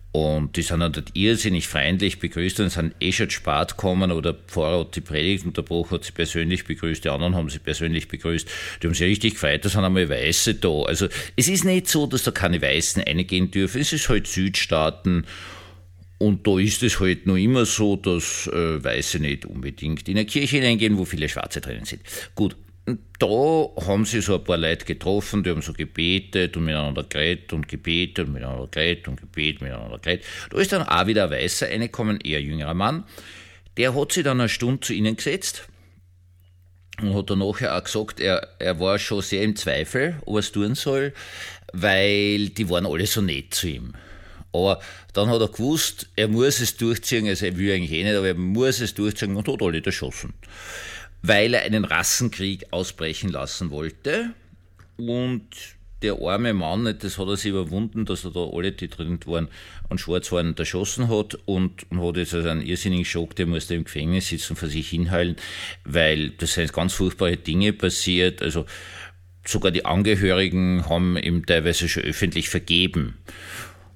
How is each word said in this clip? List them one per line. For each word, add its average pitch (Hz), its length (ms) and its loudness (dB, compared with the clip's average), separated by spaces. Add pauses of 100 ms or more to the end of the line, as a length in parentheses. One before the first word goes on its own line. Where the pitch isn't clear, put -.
(160)
Und 76 400 2
die 85 60 0
sind 82 160 0
dann 82 140 0
dort 73 220 -8
irrsinnig 101 520 2
freundlich 87 540 0
begrüßt 90 400 -2
und 95 100 2
sind 82 300 -2
eh 92 100 0
schon 104 200 0
spät 76 400 0
gekommen, 92 420 2
aber 82 100 0
der 82 120 0
Pfarrer 82 480 0
hat 78 120 -8
die 87 60 -4
Predigt 85 440 0
unterbrochen, 85 520 -2
hat - 80 -6
sie - 80 -12
persönlich 85 540 -2
begrüßt, 78 380 -4
die 82 40 0
anderen 80 260 0
haben 80 160 -2
sie 76 80 -8
persönlich 80 480 -2
begrüßt, - 420 -4 (320)
die 85 60 -2
haben 82 80 2
sich 85 140 2
richtig 104 240 4
gefreut, 73 320 0
da 104 40 2
sind 101 140 4
einmal 92 260 4
Weiße 71 460 2
da. 76 300 2
Also 87 240 0 (260)
es 127 140 4
ist 180 160 2
nicht 185 240 4
so, 151 180 2
dass 127 160 0
da - 80 0
keine 87 320 0
Weißen 76 400 2
reingehen 92 480 0
dürfen, 98 300 0
es 151 120 0
ist 156 160 0
halt 104 200 2
Südstaaten 87 1000 2 (920)
und 101 280 2
da 95 140 6
ist 104 240 2
es 107 160 2
halt 92 260 2
noch 95 80 4
immer 117 300 4
so, 104 320 2
dass, 90 500 -2
äh, 80 380 0
Weiße 64 340 -2
nicht 71 280 -2
unbedingt 69 640 -6
in 95 80 0
eine 107 100 2
Kirche 143 320 0
hineingehen, 110 380 4
wo 95 80 0
viele 76 240 -2
Schwarze - 320 -6
drinnen 55 260 -8
sind. - 160 -10 (340)
Gut. 101 180 0 (320)
Und 117 140 -4 (180)
da - 80 6 (600)
haben 101 180 4
sie 110 160 0
so 98 140 2
ein 85 100 -2
paar 87 140 2
Leute 82 260 0
getroffen, 101 580 0
die 90 60 0
haben 80 140 0
so 82 100 -6
gebetet 90 840 0
und 82 80 0
miteinander 76 360 -2
geredet 82 520 -2
und 76 120 -4
gebetet 87 600 -2
und 71 80 -4
miteinander 64 360 -6
geredet 87 380 0
und 65 100 -6
gebetet, 76 440 -4
miteinander 57 360 -10
geredet. 90 280 -2 (240)
Da - 80 -2
ist 190 120 2
dann 190 120 2
auch 90 240 0
wieder 107 180 4
ein 80 60 0
Weißer 76 400 -2
reingekommen, 110 500 -2
eher 76 220 -2
jüngerer 76 320 -4
Mann. 120 300 0 (760)
Der 127 160 2
hat 143 180 0
sich 180 100 2
dann 135 160 2
eine 117 120 4
Stunde 123 300 0
zu - 120 -6
ihnen 107 240 2
gesetzt - 500 -4 (1300)
und 101 140 2
hat 101 160 0
dann 98 80 2
nachher 98 360 0
auch 90 100 -2
gesagt, - 360 -4
er, 92 280 2 (100)
er 87 200 0
war 95 200 2
schon 101 240 -2
sehr 98 220 0
im 107 120 2
Zweifel, 127 720 0
ob 107 100 -2
er's 104 160 0
tun 104 220 0
soll, 139 400 0 (580)
weil 101 800 4
die 101 180 -2
waren 87 160 2
alle 90 220 0
so 104 160 0
nett 73 320 -2
zu - 140 -2
ihm. 60 260 -8 (580)
Aber 92 260 4 (360)
dann 104 160 4
hat 117 100 4
er 107 80 4
gewusst, - 680 -2
er 107 120 2
muss 123 320 4
es 117 160 -2
durchziehen, 113 520 0
also 98 180 0
er 90 100 -2
will 98 160 2
eigentlich 90 200 0
eh 82 120 0
nicht, 104 100 2
aber 98 120 2
er 92 80 2
muss 107 480 2
es 107 100 -2
durchziehen 101 420 -2
und 101 140 -2
hat 135 140 -2
alle 82 200 0
erschossen. - 520 -4 (920)
Weil 110 280 6
er - 80 4
einen 107 240 0
Rassenkrieg 98 840 0
ausbrechen 85 600 -4
lassen 76 400 -4
wollte 139 640 -4 (640)
und 120 480 -2 (560)
der 104 180 0
arme 104 320 2
Mann, 92 300 0
nicht, 113 200 -2
das 95 140 -6
hat 95 120 -2
er 101 100 0
sich 104 80 -4
überwunden, 98 580 -2
dass 95 220 -4
er 87 40 -6
da 87 220 -4
alle, 95 200 -2
die 87 160 -8
drin 85 360 -4
waren 80 240 -2 (400)
und - 140 -4
schwarz 90 300 -2
waren, 85 220 2
erschossen 101 540 -2
hat 107 380 0
und, 92 440 -2
und 87 120 -2
hat 87 160 0
jetzt 87 160 -2
also 85 160 0
einen 80 100 0
irrsinnigen 87 460 0
Schock, 85 300 -4
der 90 100 0
muss 82 220 -2
da 87 60 -2
im 82 100 -2
Gefängnis 87 440 -2
sitzen, - 260 -4
vor 82 140 -6
sich 76 220 -4
hinheilen, 85 460 0 (500)
weil 78 420 4
das - 240 -4
sind 82 220 0
ganz 87 180 0
furchtbare 90 460 2
Dinge 95 340 2
passiert, 90 720 2
also 82 240 0 (800)
sogar 95 240 2
die 85 160 0
Angehörigen 92 1040 4
haben 90 260 4
ihm 85 300 0
teilweise 85 420 4
schon - 140 0
öffentlich 82 480 0
vergeben. 85 640 2 (800)